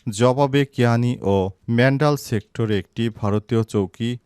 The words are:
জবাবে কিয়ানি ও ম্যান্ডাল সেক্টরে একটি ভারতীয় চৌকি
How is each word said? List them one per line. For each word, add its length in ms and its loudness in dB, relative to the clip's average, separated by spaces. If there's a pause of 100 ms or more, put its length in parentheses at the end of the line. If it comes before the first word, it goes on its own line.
(120)
জবাবে 540 2
কিয়ানি 480 0 (100)
ও 120 2 (340)
ম্যান্ডাল 540 2
সেক্টরে 540 -4
একটি 260 -6 (140)
ভারতীয় 460 -2
চৌকি 460 -4 (160)